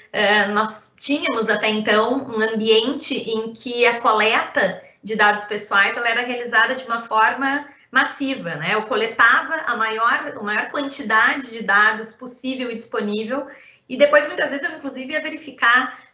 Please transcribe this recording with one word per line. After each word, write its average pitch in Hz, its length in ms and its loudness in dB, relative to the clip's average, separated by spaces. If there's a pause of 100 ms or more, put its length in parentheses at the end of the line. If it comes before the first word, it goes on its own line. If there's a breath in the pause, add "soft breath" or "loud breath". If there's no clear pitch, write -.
(120)
eh, 202 360 2
nós 208 520 -4
tínhamos 277 480 -2
até 214 220 0
então 214 580 2
um 220 140 -2
ambiente 226 720 2
em 226 400 -4
que 240 320 -2
a 233 160 2
coleta 220 800 0 (220 loud breath)
de 214 120 -6
dados 208 300 2
pessoais, 208 500 0
ela 233 140 -2
era 240 160 0
realizada 240 480 0
de 247 120 -6
uma 233 160 -4
forma 254 680 0 (240 loud breath)
massiva, 254 640 -2
né? 165 180 -2
Eu 214 140 -2
coletava 240 680 2 (120)
a 233 100 -2
maior, 233 580 -2
a 220 80 -10
maior 214 260 -2
quantidade 262 800 0
de 226 140 -10
dados 214 500 2
possível 254 560 -8
e 226 60 -8
disponível, 214 720 -4 (400 loud breath)
e 254 80 -8
depois, 294 320 6
muitas 320 220 -4
vezes, 277 180 -6
eu, 311 80 -8
inclusive, 262 380 -10
ia 302 80 -2
verificar, 262 760 0 (160 loud breath)